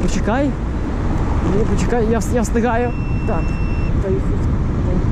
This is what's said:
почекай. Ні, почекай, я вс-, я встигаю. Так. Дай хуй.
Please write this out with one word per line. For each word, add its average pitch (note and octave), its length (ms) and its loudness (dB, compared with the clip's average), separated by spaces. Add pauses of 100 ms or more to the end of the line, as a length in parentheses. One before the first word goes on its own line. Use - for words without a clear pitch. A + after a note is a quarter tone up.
почекай. B3+ 480 0 (1040)
Ні, A3 80 2 (100)
почекай, A3+ 360 2
я A#3 80 2
вс-, G3+ 160 -2
я B3 60 2
встигаю. A#3+ 500 0 (360)
Так. E3+ 160 0 (600)
Дай F#3+ 100 0
хуй. - 260 0 (720)